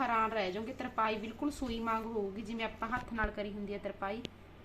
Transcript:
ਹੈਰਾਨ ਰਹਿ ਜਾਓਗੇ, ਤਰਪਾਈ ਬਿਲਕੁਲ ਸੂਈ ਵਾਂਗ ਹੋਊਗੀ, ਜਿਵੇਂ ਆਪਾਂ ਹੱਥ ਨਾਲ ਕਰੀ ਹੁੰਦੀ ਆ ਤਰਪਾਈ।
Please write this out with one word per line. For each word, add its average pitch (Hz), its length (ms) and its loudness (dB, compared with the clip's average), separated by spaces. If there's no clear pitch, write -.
ਹੈਰਾਨ 226 300 6
ਰਹਿ 196 220 2
ਜਾਓਗੇ, 220 200 -2
ਤਰਪਾਈ 220 440 2
ਬਿਲਕੁਲ 233 340 -2
ਸੂਈ 233 300 -2
ਵਾਂਗ 226 260 2
ਹੋਊਗੀ, 208 360 0
ਜਿਵੇਂ 226 220 -2
ਆਪਾਂ 220 240 -2
ਹੱਥ 247 240 -2
ਨਾਲ 214 180 2
ਕਰੀ 208 220 -2
ਹੁੰਦੀ 202 220 -4
ਆ 196 40 -4
ਤਰਪਾਈ। 202 440 -4